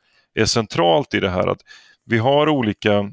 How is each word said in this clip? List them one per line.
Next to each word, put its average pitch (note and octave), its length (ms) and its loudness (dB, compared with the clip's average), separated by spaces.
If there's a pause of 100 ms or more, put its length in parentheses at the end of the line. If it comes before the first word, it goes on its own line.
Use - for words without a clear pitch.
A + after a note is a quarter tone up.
(340)
är A2 100 0
centralt D3 720 0
i G2+ 60 -2
det F#2+ 100 -2
här, F2+ 160 -2
att F#2 140 -2 (460)
vi A2+ 120 0
har C#3 300 2
olika, G#2 640 0